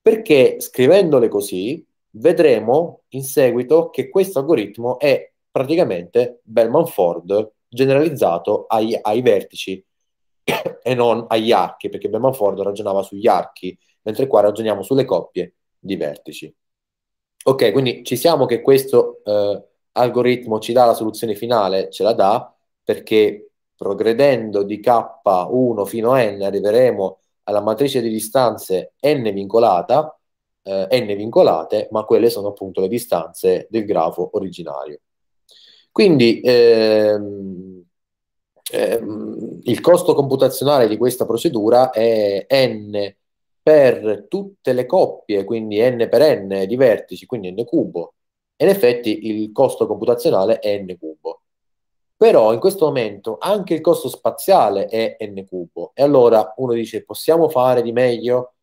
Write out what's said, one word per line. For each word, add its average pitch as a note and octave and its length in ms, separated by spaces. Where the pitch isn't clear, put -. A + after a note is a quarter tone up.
Perché D3+ 600
scrivendole C#3+ 640
così G2+ 580
vedremo C3+ 960
in C3+ 140
seguito C3 680
che C3 200
questo F#3+ 300
algoritmo B2 580
è C#3 340
praticamente B2 920
Bellman-Ford G#2+ 1080
generalizzato C3+ 1000
ai, A2 320
ai G#2+ 220
vertici F#2+ 600
<coughs> - 380
e B2+ 120
non A#2 340
agli A2+ 240
archi, F#2+ 380
perché G2+ 180
Bellman-Ford G#2 540
ragionava G2 420
sugli G2+ 240
archi, F2+ 500
mentre A2 240
qua G#2+ 120
ragioniamo G#2 440
sulle C3+ 200
coppie - 520
di F#2+ 200
vertici. D2+ 560
Ok, C3 260
quindi C3 300
ci - 120
siamo C#3 300
che A#2 160
questo, C3+ 640
eh, G2+ 400
algoritmo B2 680
ci A#2+ 140
dà B2 120
la B2+ 100
soluzione A2 400
finale, G2+ 560
ce - 100
la G#2+ 120
dà, G#2 380
perché - 680
progredendo A2 880
di G#2 160
K A2+ 100
uno A#2+ 360
fino A2+ 280
a C3 100
n G2+ 180
arriveremo G2+ 760
alla G#2 180
matrice B2 400
di A2+ 80
distanze G#2+ 880
n C3+ 320
vincolata, G#2 840
eh, F#2+ 240
n G#2 160
vincolate, G#2 760
ma A2 120
quelle G#2+ 280
sono G2+ 160
appunto F#2+ 340
le F#2+ 60
distanze F#2 840
del G#2+ 160
grafo F2 480
originario. D#2 680
Quindi, D3 520
ehm, G#2 1400
ehm, A2 920
il A#2 180
costo E3 340
computazionale C3+ 720
di G#2+ 100
questa A#2+ 300
procedura A#2+ 640
è G#2+ 580
n G#2 680
per B2+ 680
tutte G3 460
le B2 120
coppie, B2 580
quindi A2 380
n A#2+ 260
per C#3 320
n G2 280
di A#2 80
vertici, A2+ 500
quindi F#2+ 260
n G#2+ 140
cubo, F2 480
e D3 100
in F#3+ 40
effetti A#2+ 560
il G#2+ 260
costo A#2+ 360
computazionale A2+ 720
è G2+ 200
n F2+ 200
cubo. - 420
Però C3+ 360
in A#2 60
questo F#3+ 260
momento A2 540
anche F#3 340
il D#3 80
costo D#3+ 260
spaziale A2+ 800
è A2+ 340
n G2 280
cubo, F2 480
e C3 80
allora A#2+ 540
uno B2+ 160
dice, A2 300
"Possiamo D#3+ 460
fare B2+ 320
di A#2 100
meglio?" B2 720